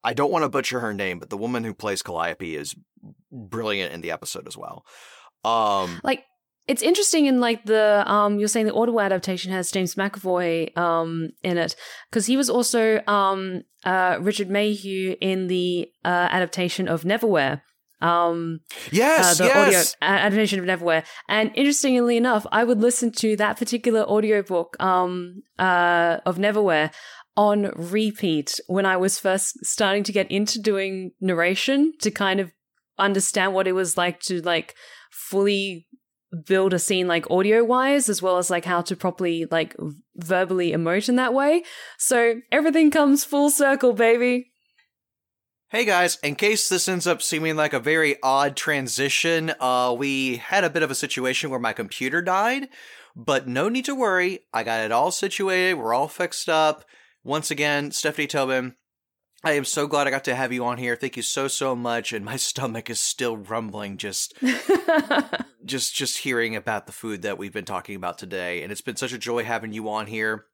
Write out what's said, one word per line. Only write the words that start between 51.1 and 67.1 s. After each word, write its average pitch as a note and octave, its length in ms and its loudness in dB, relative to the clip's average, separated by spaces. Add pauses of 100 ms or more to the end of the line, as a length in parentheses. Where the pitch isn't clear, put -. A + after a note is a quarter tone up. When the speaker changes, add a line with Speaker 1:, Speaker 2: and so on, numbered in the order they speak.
Speaker 1:
where C3 100 -4
my A#2 140 -2
computer B2+ 480 -4
died, A3 480 0 (480)
but B2+ 320 -2
no C3+ 180 0
need B3 180 -2
to C#4 100 -4
worry. F#3+ 440 0 (140)
I A2+ 100 -2
got A2+ 220 -2
it A2 80 -2
all C#3 180 2
situated. F#3 600 0
We're A#2 200 -2
all C#3 140 0
fixed - 400 -6
up. D#3 380 2 (360)
Once D3 300 -4
again, D3 400 -2
Stephanie D3 360 -2
Tobin, C3 480 -2 (680)
I D#3+ 100 0
am C#3+ 120 0
so C#3+ 220 -2
glad C#3+ 200 2
I - 40 2
got C3+ 120 -4
to B2+ 120 -2
have B2+ 180 -2
you B2 100 -2
on A#2+ 140 -2
here. A#2+ 180 -2
Thank B2+ 220 -6
you A#2+ 60 -6
so, C3+ 260 -2
so C3 260 -2
much. A#2+ 380 -4
And G#2+ 100 -6
my A#2+ 140 -8
<laughs> - 0 -
stomach A#2 520 -6
is A2+ 120 -4
still A#2+ 340 -4
rumbling G#2 600 -8
just, - 420 -8
Speaker 2:
<laughs> D4 1300 0
Speaker 1:
just, - 280 -4
just - 260 -4
hearing A#2 360 -2
about G#2+ 300 -4
the - 80 -18
food G#2 300 -8